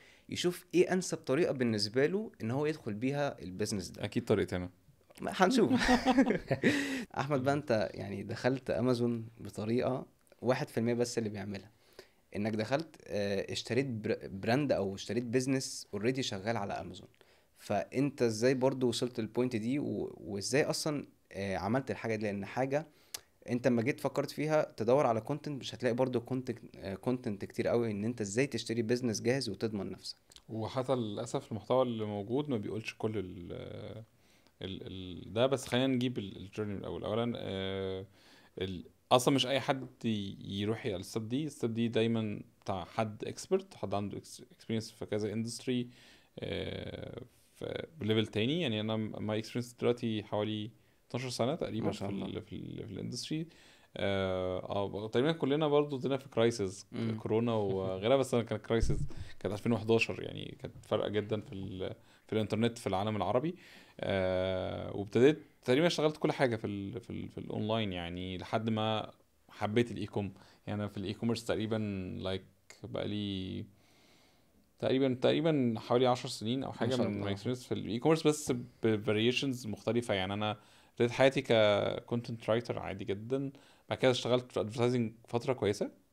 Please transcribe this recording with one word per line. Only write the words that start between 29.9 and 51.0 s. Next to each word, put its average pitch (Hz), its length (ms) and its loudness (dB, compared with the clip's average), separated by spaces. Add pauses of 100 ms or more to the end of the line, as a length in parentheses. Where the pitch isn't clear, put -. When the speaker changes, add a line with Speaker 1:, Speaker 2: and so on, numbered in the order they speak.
Speaker 1:
نفسك. - 260 -12 (320)
Speaker 2:
وحتى 120 460 -2
للاسف 117 560 -4
المحتوى 123 300 2
اللي 113 240 0
موجود 107 440 -2
ما 127 80 0
بيقولش 104 400 -4
كل 110 200 -2
ال-، 90 840 -8 (580)
ال-، 95 260 -6
ال-، 90 460 -10
ده، 113 140 4
بس 135 200 0
خلينا 127 200 2
نجيب 127 300 2
ال-، 101 200 -6
الجيرني 104 360 -6
من 95 60 -6
الاول. 85 240 -6
اولا، 113 320 0
آه، 95 720 -4 (560)
ال-، 92 220 -6 (280)
اصلا 127 240 6
مش 127 120 4
اي 135 120 2
حد 131 280 -2 (180)
ي-، 104 320 -2 (240)
يروح 110 240 -2
على 107 100 -2
الستيب 107 340 -6
دي. 135 160 0
الستيب 139 280 -2
دي 117 140 2
دايما 113 540 2 (200)
بتاع 92 240 -4
حد 107 380 -2
اكسبرت، - 520 -2
حد - 180 -4
عنده 101 240 -2
اكس-، - 240 -14 (100)
اكسبيرينس - 400 -4
في - 140 -10
كذا 107 280 0
اندستري، 120 560 -4 (500)
آه، 92 840 -6 (340)
في - 300 -6 (160)
ليفل 110 260 2
تاني. 123 340 0
يعني 113 200 0
انا 110 140 -2
م-، 110 160 -2 (300)
my - 40 -4
experience - 340 -8
دلوقتي 117 440 0
حوالي 107 480 -2 (380)